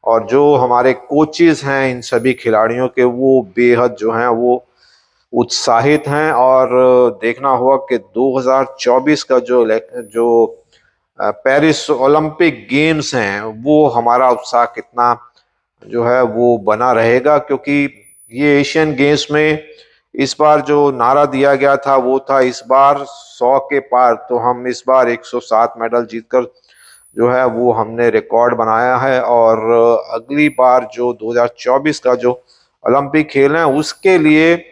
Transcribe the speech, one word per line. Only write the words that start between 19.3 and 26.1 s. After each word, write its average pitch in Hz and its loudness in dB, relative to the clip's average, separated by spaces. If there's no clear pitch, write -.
में 151 -2
इस 135 -4
बार 151 4
जो 143 2
नारा 131 2
दिया 139 0
गया 139 0
था 139 0
वो 131 0
था 135 -2
इस 127 -2
बार 139 2
सौ - -2
के 139 -4
पार, 123 0
तो 120 -6
हम 123 -4
इस 123 -8
बार 131 2
एक 117 -6
सौ 123 -8
सात 113 -2
मेडल 117 -4
जीतकर 117 -4